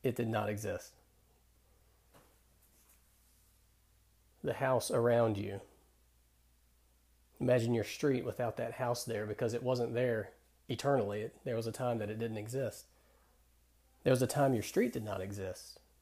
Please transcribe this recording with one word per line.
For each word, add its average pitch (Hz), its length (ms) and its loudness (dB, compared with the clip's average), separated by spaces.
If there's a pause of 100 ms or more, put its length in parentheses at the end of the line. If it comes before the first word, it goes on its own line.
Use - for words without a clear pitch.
It 127 140 -2
did 117 120 -2
not 107 200 0
exist. 101 440 -6 (3500)
The 123 120 -2
house 131 360 2
around 117 460 4
you. 98 240 -6 (1800)
Imagine 120 340 4
your 110 100 2
street 135 400 0
without 117 320 -2
that 117 180 -4
house 123 300 -2
there 107 220 -4
because 110 280 -2
it 117 80 -2
wasn't 120 320 0
there 117 360 0 (380)
eternally. 117 520 0
It, 110 240 -8
there 120 120 -2
was 113 100 -2
a 113 60 -4
time 120 260 -2
that 104 120 -4
it 110 80 -6
didn't 113 200 -4
exist. 113 480 -6 (1160)
There 139 100 4
was 127 100 4
a 127 40 2
time 139 280 2
your 110 80 0
street 233 300 0
did 123 120 -6
not 98 160 -4
exist. 95 580 -8 (240)